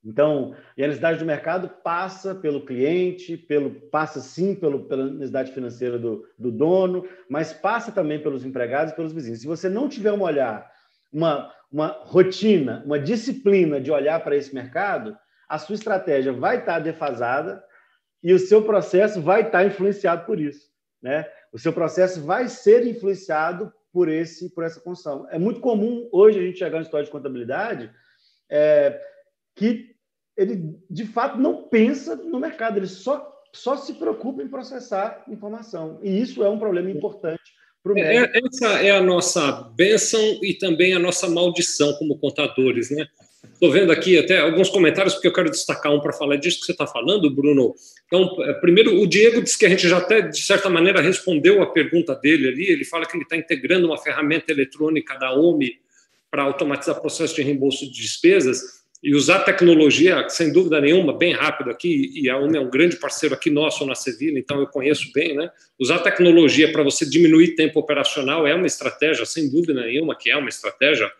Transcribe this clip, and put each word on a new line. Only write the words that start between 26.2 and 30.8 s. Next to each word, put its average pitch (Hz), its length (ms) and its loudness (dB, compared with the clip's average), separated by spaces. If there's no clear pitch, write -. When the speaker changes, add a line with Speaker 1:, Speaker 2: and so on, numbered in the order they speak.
Speaker 1:
a 185 40 -4
gente 180 160 -8
chegar 160 180 -8
no 160 60 -6
escritório 147 240 -8
de - 60 -20
contabilidade, 135 800 -10
é, 147 520 2
que 220 340 -4
ele, 185 400 -4